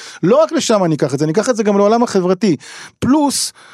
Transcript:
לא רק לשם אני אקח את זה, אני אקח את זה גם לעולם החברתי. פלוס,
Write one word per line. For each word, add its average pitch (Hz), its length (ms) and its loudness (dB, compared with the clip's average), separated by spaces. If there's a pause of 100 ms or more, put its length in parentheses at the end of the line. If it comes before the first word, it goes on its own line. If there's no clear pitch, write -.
(220)
לא 240 200 2
רק 330 100 0
לשם 226 320 0
אני 160 100 0
אקח 143 200 -2
את 135 40 -4
זה, 156 60 0
אני 156 80 -2
אקח 214 180 0
את 233 60 -2
זה 226 60 -2
גם 202 160 2
לעולם 214 240 2
החברתי. 185 540 0 (420)
פלוס, 277 540 0 (220)